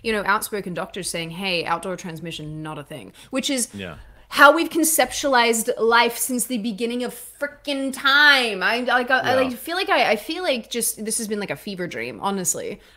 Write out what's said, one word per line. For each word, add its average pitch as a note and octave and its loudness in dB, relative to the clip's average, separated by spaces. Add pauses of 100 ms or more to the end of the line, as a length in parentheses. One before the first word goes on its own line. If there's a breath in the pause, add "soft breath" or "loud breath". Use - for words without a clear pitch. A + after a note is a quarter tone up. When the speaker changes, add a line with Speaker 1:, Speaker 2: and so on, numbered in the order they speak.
Speaker 1:
you A3+ -2
know, G#3 0
outspoken G3 -2
doctors E3+ -8
saying, E3 -6
"Hey, F3 -2
outdoor F3+ -4
transmission, D#3 -10
not D#3 -10
a D3 -12
thing," C3 -14 (200 loud breath)
which - -2
is C4 -2
Speaker 2:
Yeah. F#2 -10 (360 soft breath)
Speaker 1:
how D4 10
we've E4 0
conceptualized B3 2 (100)
life A#3 4
since B3 -2
the B3+ -4
beginning A#3 -4
of A#3+ -6
frickin' C#4 -6
time. C4+ 4
I, A3 0
like, B3 2
I, C4 4
I, B3+ 2
Speaker 2:
Yeah. C4 4
Speaker 1:
like, B3+ 0
feel E4 -6
like F4+ -2
I, D4 4
I G#3+ 4
feel E4 -6
like C4+ -2
just A3+ -4
this A3 -4
has A3+ -4
been, G#3 -4
like, G3 -6
a D3 -4
fever F3+ -8
dream, A#2+ -8
honestly. F#3+ -4 (180 loud breath)